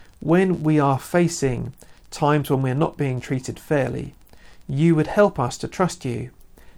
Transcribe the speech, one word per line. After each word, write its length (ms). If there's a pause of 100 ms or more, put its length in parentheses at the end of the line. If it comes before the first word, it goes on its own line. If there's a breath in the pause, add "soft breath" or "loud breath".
(200 soft breath)
when 420
we 180
are 180
facing 760 (360 soft breath)
times 400
when 120
we're 120
not 220
being 240
treated 380
fairly, 560 (520 soft breath)
you 280
would 140
help 300
us 200
to 100
trust 360
you, 260 (480 soft breath)